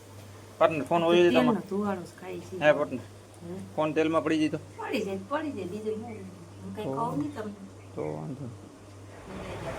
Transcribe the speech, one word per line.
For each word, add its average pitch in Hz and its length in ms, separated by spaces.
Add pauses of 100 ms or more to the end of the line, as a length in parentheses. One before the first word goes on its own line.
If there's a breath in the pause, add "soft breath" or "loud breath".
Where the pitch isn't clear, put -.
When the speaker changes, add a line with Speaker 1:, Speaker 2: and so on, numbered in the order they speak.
(540)
Speaker 1:
પાર્ટનર, 160 300
ફોન 170 180
હોય 170 200
છે 175 80
તમારો? 247 160
Speaker 2:
તેલનો 214 220
ધુવાળો 196 340
જ - 180
ખાય 185 180
છે. - 180
Speaker 1:
હે 151 160
પાર્ટનર? 135 300 (360)
Speaker 2:
હે? 170 160 (180)
Speaker 1:
ફોન 151 220
તેલમાં 156 300
પડી 160 140
જાય 151 120
તો? 156 80 (180)
Speaker 2:
પડી 415 280
જાય, 190 140 (100)
પડી 302 240
જાય, 190 160
બીજું 214 260
હું, 220 220 (380)
હું - 200
કઈ 208 100
Speaker 1:
તો 139 80
Speaker 2:
કહું 240 260
નહીં 294 140
તમને. 208 220 (360)
Speaker 1:
તો - 120
વાંધો 156 420
નહીં. 101 160 (1200)